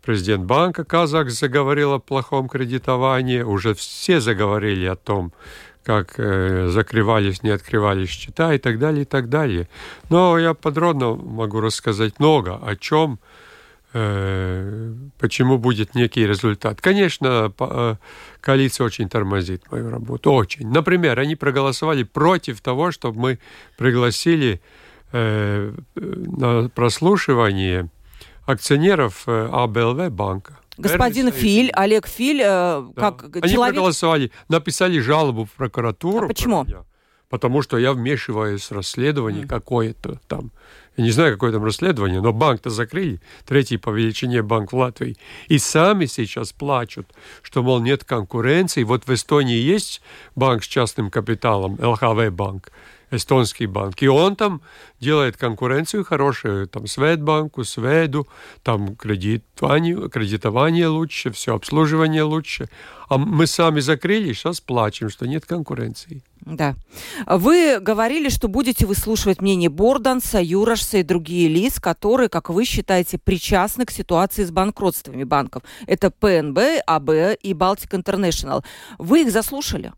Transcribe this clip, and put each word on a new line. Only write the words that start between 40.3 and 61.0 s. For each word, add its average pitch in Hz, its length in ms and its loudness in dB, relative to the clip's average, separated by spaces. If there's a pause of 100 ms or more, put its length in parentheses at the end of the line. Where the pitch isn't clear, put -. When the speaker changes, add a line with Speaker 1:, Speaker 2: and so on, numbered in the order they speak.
Speaker 1:
Я 123 80 0
не 117 80 2
знаю, 135 220 4
какое 117 180 0
там 107 140 -2
расследование, 104 560 0
но 117 100 2
банк-то 123 380 0
закрыли, 117 500 -4 (260)
третий 135 320 0
по - 120 -6
величине 113 520 -2
банк 107 300 -2
в 123 60 -2
Латвии. 123 400 -4 (300)
И 156 100 4
сами 175 480 4
сейчас 120 480 -6
плачут, 127 540 -4 (340)
что, - 220 -4
мол, 123 180 2
нет 131 220 0
конкуренции. 127 800 0
Вот 117 240 0
в 127 60 0
Эстонии 127 440 0
есть 165 440 0 (340)
банк 127 280 2
с - 40 -14
частным 113 420 -2
капиталом, 104 720 -2
Л 120 140 2
Х 113 180 0
В 110 160 2
банк, 95 420 -6 (400)
эстонский 123 540 0
банк. 98 360 -4
И 139 60 4
он 165 280 4
там 196 260 -2 (380)
делает 139 360 0
конкуренцию 135 680 -2
хорошую, 120 640 -2
там, 107 200 -10
Светбанку, 151 800 0
Сведу, 143 640 0 (360)
там 104 320 -2
кредитование, 113 1120 -2
кредитование 123 800 0
лучше, 156 440 -4